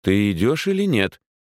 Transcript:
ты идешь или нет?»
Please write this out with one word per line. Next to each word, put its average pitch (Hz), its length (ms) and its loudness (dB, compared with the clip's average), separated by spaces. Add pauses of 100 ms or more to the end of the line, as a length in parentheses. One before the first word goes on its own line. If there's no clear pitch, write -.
ты 101 280 2
идешь 117 360 -2
или 196 160 0
нет?» 110 360 0 (340)